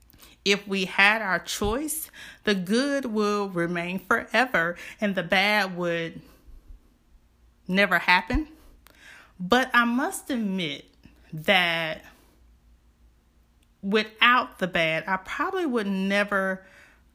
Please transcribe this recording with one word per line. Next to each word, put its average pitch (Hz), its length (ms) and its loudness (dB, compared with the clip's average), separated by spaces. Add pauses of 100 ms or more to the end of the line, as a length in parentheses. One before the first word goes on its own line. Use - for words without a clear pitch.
(440)
If 202 220 0
we 196 200 -2
had 208 360 4
our 185 160 -2
choice, 226 720 -6 (320)
the 208 140 0
good 254 480 -2
will 208 440 -2
remain 175 520 -4
forever 226 760 0 (260)
and 202 140 0
the 185 80 -2
bad 190 540 2
would 170 440 -4 (1500)
never 185 320 2
happen. 214 480 2 (920)
But 240 340 2
I 240 120 6
must 262 460 -2
admit 190 560 -4 (460)
that 165 720 0 (1800)
without 220 760 2
the 190 80 -2
bad, 165 400 0
I 190 100 -2
probably 359 480 -4
would 240 220 -2
never 196 800 -2 (480)